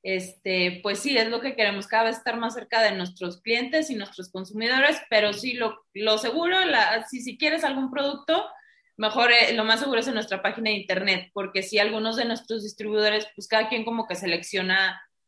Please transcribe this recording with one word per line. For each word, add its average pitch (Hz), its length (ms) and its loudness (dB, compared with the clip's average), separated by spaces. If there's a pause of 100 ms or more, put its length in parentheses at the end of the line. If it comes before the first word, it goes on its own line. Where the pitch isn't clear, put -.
Este, 185 800 -2
pues 202 180 -2
sí, 269 180 0
es 220 100 2
lo 233 120 -4
que 262 160 -6
queremos, 202 320 0
cada 226 160 4
vez 226 140 0
estar 233 200 -4
más 254 160 -4
cerca 226 260 -2
de 214 120 4
nuestros 180 500 -6
clientes 254 480 0
y 240 60 -4
nuestros 196 340 -12
consumidores, 233 640 0 (140)
pero 214 220 4
sí, 240 220 -6
lo, 226 380 -4
lo 214 260 2
seguro, 339 460 2
la, 226 440 2
si, 254 120 -10
si 233 160 -10
quieres 311 280 0
algún 269 260 -2
producto, 294 560 -2 (500)
mejor, 233 360 4
eh, 233 220 6
lo 220 100 2
más 226 160 4
seguro 269 180 0
es - 80 0
en 262 80 -4
nuestra 214 260 -4
página 214 300 -2
de 208 60 0
internet, 185 580 -2
porque 190 300 -4
sí, 208 160 2
algunos 220 360 0
de 240 100 -2
nuestros 220 360 -4
distribuidores, 214 720 0
pues, - 140 -16
cada 220 200 2
quien 226 160 -4
como 226 220 -4
que 180 80 -6
selecciona 185 880 -2 (260)